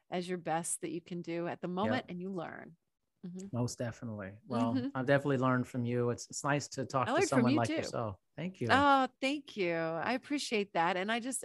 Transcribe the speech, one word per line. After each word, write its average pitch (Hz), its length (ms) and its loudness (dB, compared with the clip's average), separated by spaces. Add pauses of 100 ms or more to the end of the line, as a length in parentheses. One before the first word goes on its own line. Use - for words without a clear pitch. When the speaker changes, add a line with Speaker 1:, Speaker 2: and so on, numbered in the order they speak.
(100)
Speaker 1:
as 175 180 -2
your 180 100 -2
best 165 420 -2
that 180 100 -6
you 170 100 -6
can 175 220 -8
do 170 240 -4
at - 140 -6
the 180 80 -6
moment, 196 260 0 (120)
Speaker 2:
Yep. - 40 -14
Speaker 1:
and 180 100 -8
you 185 120 -8
learn. 165 400 -8 (540)
Mm-hmm. 185 300 -10
Speaker 2:
Most 120 220 -2
definitely. 107 520 -6 (180)
Well, 233 260 0
Speaker 1:
Mm-hmm. 254 200 0
Speaker 2:
I've 131 100 -2
definitely 139 320 4
learned 127 320 2
from 123 160 -2
you. 120 240 2
It's, 117 220 -4
it's - 120 -8
nice 143 260 0
to 131 180 -4
talk 131 160 0
Speaker 1:
I 160 80 2
Speaker 2:
to - 20 2
Speaker 1:
learned 339 160 4
from - 80 2
Speaker 2:
someone - 160 6
Speaker 1:
you - 60 4
Speaker 2:
like - 100 4
Speaker 1:
too. 311 60 -2
Speaker 2:
yourself. 110 420 -2 (220)
Thank 175 240 -6
you. 117 80 0
Speaker 1:
Oh, 269 360 6 (140)
thank 277 380 -2
you. 175 160 2
I 165 400 0
appreciate 254 580 -2
that. 175 240 2
And 196 160 0
I 233 80 0
just, 247 240 -6